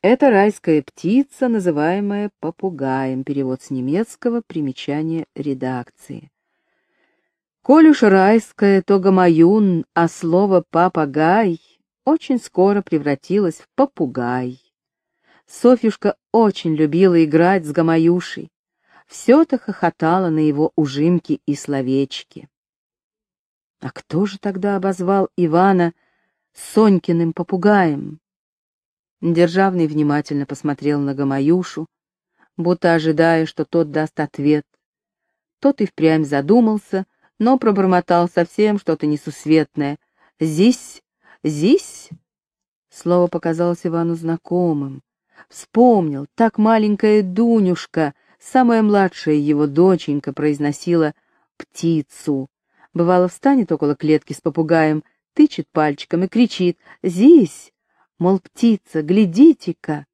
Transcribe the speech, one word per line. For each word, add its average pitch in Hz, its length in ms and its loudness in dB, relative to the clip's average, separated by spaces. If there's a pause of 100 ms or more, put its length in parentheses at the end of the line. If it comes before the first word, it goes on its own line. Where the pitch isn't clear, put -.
Это 254 280 4
райская 196 500 0
птица, 254 640 -4
называемая 202 920 -4
попугаем. 135 840 -6
Перевод 131 380 -6
с - 80 -20
немецкого, 185 760 -6
примечание 156 800 -8 (100)
редакции. 131 960 -10 (1300)
Коль 311 260 6
уж 294 140 4
райская, 196 800 2
то 202 160 0
гамаюн, 185 960 4
а 170 140 0
слово 180 600 0
«попугай» 165 960 0 (420)
очень 269 360 -2
скоро 196 420 0
превратилось 160 760 -4
в - 180 -20
попугай. 127 840 -6 (880)
Софьюшка 226 680 0 (160)
очень 196 440 0
любила 165 480 2
играть 165 420 0
с 147 60 -10
Гамаюшей, 165 800 -2 (560)
все-то 277 540 0
хохотала 175 680 -2
на 156 100 -2
его 151 360 0
ужимки 156 680 -2
и 147 80 -4
словечки. 135 960 -6 (1300)
А 127 100 -12
кто - 340 -4
же 196 140 -12
тогда 196 380 -4
обозвал 185 600 -2
Ивана 175 560 2 (600)
Сонькиным 175 800 0
попугаем? 180 840 -2 (1000)
Державный 175 640 0
внимательно 147 640 -4
посмотрел 143 520 -4
на 139 140 -4
Гамаюшу, 143 720 -4 (720)
будто 170 380 0
ожидая, 160 500 0
что 156 200 -8
тот 160 260 -2
даст 156 280 -6
ответ. 147 460 -2 (920)
Тот 277 220 0
и 202 40 0
впрямь 160 380 0
задумался, 190 840 -2 (320)
но 254 220 2
пробормотал 185 680 0
совсем 208 500 -2
что-то 151 260 -6
несусветное. 151 920 -2 (420)
«Зись, 160 640 -2 (400)
зись!» 160 680 -2 (800)
Слово 175 380 0
показалось 170 580 -4
Ивану 170 300 -4
знакомым. 165 880 -4 (460)
Вспомнил, 180 840 0
так 226 220 0
маленькая 214 680 2
Дунюшка, 185 880 -2 (260)
самая 233 440 2
младшая 196 520 0
его 147 320 0
доченька, 147 680 0
произносила 147 800 -2 (440)
«птицу». 151 880 -6 (460)
Бывало, 180 340 2
встанет 262 440 -2
около 147 240 -2
клетки 151 380 -2
с - 80 -18
попугаем, 160 600 -2 (300)
тычет - 380 0
пальчиком 156 520 -2
и 185 40 -4
кричит 185 500 0 (260)
«Зись!», 202 720 4 (460)
мол, 185 200 0
«Птица, - 640 -2
глядите-ка!». 175 1120 2